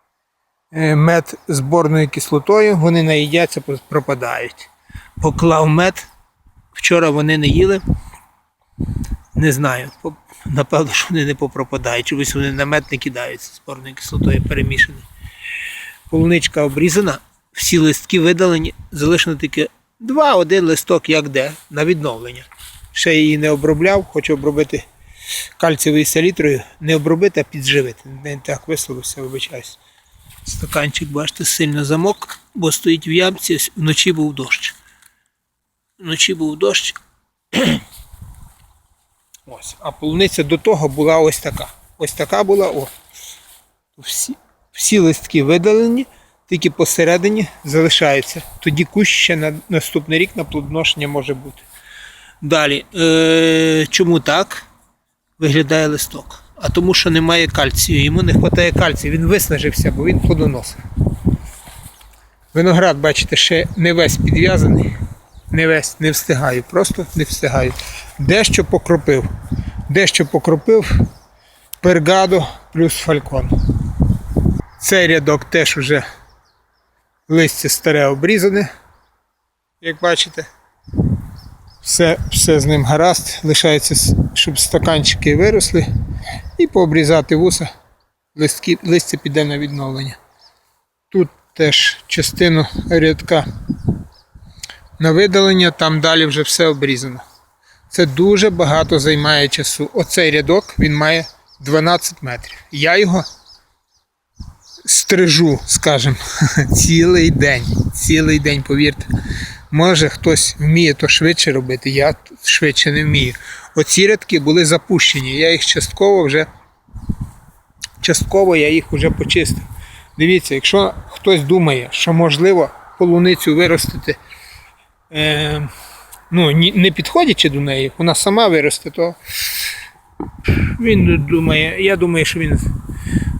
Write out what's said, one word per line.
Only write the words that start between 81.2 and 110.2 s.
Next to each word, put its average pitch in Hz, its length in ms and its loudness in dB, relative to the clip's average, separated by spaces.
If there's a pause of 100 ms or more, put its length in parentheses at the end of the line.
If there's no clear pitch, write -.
Все, 170 360 0 (140)
все 156 280 2
з 135 60 0
ним 143 200 2
гаразд. 160 580 0
Лишається, 151 520 2
с-, - 200 2 (180)
щоб - 260 0
стаканчики 151 760 0
виросли. 190 520 2 (720)
І 339 100 2
пообрізати 160 680 2
вуса. 170 340 0 (640)
Листки, 156 480 -2
листя 170 340 0
піде 151 280 -2
на 143 120 -4
відновлення. 135 600 -8 (920)
Тут 180 200 0 (240)
теж - 440 2 (100)
частину 160 580 0 (240)
рядка 160 560 2 (1500)
на 160 120 2
видалення, 185 600 4
там 156 300 0
далі 160 240 2
вже 147 160 -2
все 165 240 0
обрізано. 135 540 -2 (720)
Це 175 160 2
дуже 190 440 4
багато 160 500 2
займає 147 480 2
часу. - 460 -4
Оцей 170 380 0
рядок, 151 480 0
він 151 160 2
має 156 300 0 (360)
дванадцять 156 640 0
метрів. - 480 -14
Я 156 260 0
його 185 260 2 (1600)
стрижу, 165 800 2
скажем, 135 520 0 (280)
<laughs> 135 300 0
цілий 165 560 4
день. 135 320 0 (300)
Цілий 156 460 0
день, 143 240 -2
повірте. 143 420 0 (680)
Може, 160 380 2
хтось - 500 0